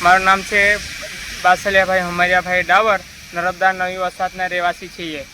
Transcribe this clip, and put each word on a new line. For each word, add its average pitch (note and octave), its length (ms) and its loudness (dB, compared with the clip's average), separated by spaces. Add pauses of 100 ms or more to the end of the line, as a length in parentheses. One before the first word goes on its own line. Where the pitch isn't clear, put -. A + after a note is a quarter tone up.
મારું F#3 220 6
નામ G3 160 2
છે G3+ 200 0 (800)
બાસલિયાભાઈ F#3 560 2
હમરિયાભાઈ F3+ 640 0
ડાવર, F#3+ 360 2 (340)
નર્મદા F3+ 400 0
નવી F#3 240 -6
વસાહતના F#3 500 -4
રહેવાસી F3 400 -2
છીએ. D#3+ 340 -10 (120)